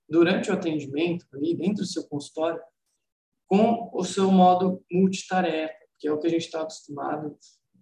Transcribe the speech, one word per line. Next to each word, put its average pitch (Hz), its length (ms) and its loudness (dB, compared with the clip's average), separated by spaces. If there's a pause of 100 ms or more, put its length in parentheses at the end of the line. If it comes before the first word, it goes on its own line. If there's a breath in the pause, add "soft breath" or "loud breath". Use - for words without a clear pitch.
durante 180 420 2
o 190 40 0
atendimento, 160 800 -4
ali 156 220 -4
dentro 196 280 -2
do - 20 -6
seu 160 220 -8
consultório, 160 520 -6 (880)
com 220 460 2
o 185 100 -4
seu 190 280 0
modo 185 600 6
multitarefa, 180 840 0 (240)
que 147 80 -6
é 151 40 0
o 151 80 -2
que 170 80 -2
a - 20 0
gente 165 200 -2
tá 160 120 -6
acostumado 147 760 -10 (440)